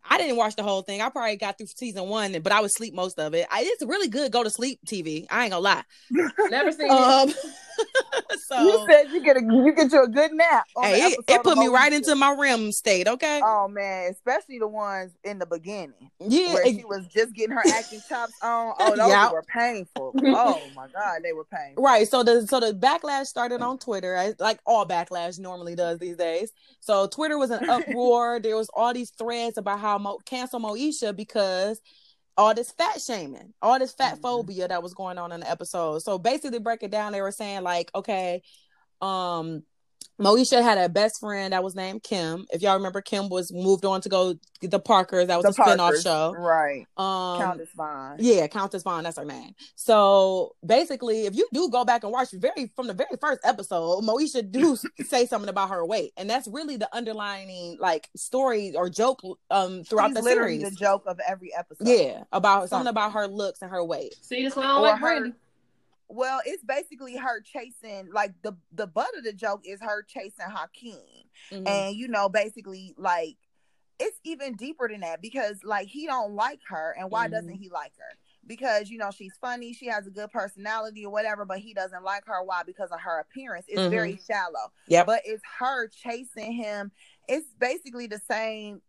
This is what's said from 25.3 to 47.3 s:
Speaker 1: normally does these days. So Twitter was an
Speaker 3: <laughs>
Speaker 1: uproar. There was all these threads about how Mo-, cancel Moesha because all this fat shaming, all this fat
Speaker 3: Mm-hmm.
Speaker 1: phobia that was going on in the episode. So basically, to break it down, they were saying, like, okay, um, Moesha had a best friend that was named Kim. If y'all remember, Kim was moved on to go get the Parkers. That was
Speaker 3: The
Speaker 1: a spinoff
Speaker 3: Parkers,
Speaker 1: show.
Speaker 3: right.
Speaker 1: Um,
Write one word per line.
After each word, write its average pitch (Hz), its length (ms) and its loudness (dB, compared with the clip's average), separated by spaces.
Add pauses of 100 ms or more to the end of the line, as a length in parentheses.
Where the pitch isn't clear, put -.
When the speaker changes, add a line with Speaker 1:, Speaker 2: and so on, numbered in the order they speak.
Speaker 1:
normally 180 360 -12
does 170 240 -2
these 175 180 -10
days. 170 340 -4 (280)
So 196 280 2
Twitter 302 300 -2
was 262 140 0
an 233 120 -2
Speaker 3:
<laughs> - 60 -2
Speaker 1:
uproar. 240 680 2
There 220 180 -2
was 220 160 -4
all 233 200 2
these 240 180 -8
threads 233 460 -6
about 202 220 -4
how 208 180 0
Mo-, 202 280 -6
cancel 247 340 -8
Moesha 226 560 -4
because 202 680 -2 (560)
all 214 180 6
this 233 160 -6
fat 339 300 -2
shaming, 170 600 -10
all 247 160 4
this 262 160 0
fat 254 200 -2
Speaker 3:
Mm-hmm. - 80 -14
Speaker 1:
phobia 202 480 -4
that 180 120 -2
was 180 120 -12
going 185 240 -10
on 175 160 -10
in 170 80 -12
the 139 100 -8
episode. 165 480 -4
So 196 180 -4
basically, 240 400 -2
to 220 60 -8
break 226 180 -4
it 208 100 -8
down, 208 200 -4
they 196 100 -4
were 196 100 -4
saying, 196 300 -8
like, 175 320 -2
okay, 185 480 -4 (600)
um, 175 600 -4 (560)
Moesha 240 420 6
had 226 160 6
a 180 100 4
best 208 320 0
friend 196 320 -6
that 185 120 0
was 190 100 -6
named 190 300 -8
Kim. 170 480 -4
If 170 100 -4
y'all 196 140 4
remember, 190 260 -4
Kim 202 260 -4
was 180 240 -4
moved 185 340 2
on 190 160 0
to 202 80 -8
go 185 260 2 (240)
get 180 100 -8
the 190 100 0
Parkers. 185 480 4
That 175 140 2
was 196 140 6
Speaker 3:
The 254 80 4
Speaker 1:
a - 20 10
spinoff 180 120 8
Speaker 3:
Parkers, 175 260 2
Speaker 1:
show. 165 340 0
Speaker 3:
right. 156 480 0 (100)
Speaker 1:
Um, 185 460 -2